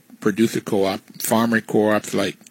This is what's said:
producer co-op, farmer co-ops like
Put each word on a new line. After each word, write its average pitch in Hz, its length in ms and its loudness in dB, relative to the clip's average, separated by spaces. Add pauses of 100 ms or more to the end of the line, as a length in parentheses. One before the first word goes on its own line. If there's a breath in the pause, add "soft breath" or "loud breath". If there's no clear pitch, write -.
(200)
producer 110 400 0
co-op, 98 400 -2 (200)
farmer 113 400 0
co-ops 107 540 0
like 98 220 -2 (140)